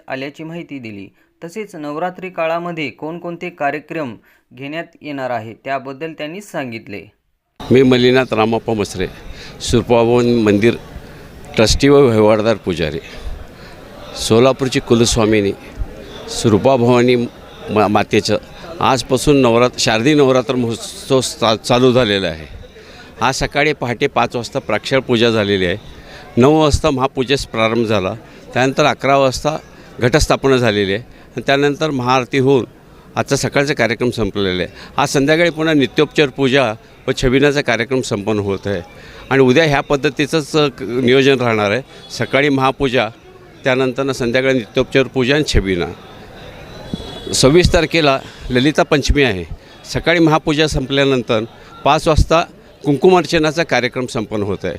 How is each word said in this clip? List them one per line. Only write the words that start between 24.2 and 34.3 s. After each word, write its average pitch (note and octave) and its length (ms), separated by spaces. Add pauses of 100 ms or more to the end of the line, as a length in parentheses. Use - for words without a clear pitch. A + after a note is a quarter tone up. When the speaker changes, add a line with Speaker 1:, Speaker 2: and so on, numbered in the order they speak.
Speaker 2:
वाजता B2 240
प्राक्षर C3 400
पूजा A#2+ 300
झालेली G2+ 360
आहे. - 360 (360)
नऊ D3 240
वाजता D#3 280
महापूजेस C3 560
प्रारंभ A2+ 420
झाला. G#2 260 (400)
त्यानंतर C3+ 320
अकरा C3+ 320
वाजता C#3 400 (420)
घटस्थापना C3+ 580
झालेली G#2 360
आहे A2 80
आणि - 460
त्यानंतर C#3+ 420
महाआरती B2+ 480
होऊन C3 280 (500)
आजचा A#2 200
सकाळचा C#3 380
कार्यक्रम A#2 360
संपलेला G2 540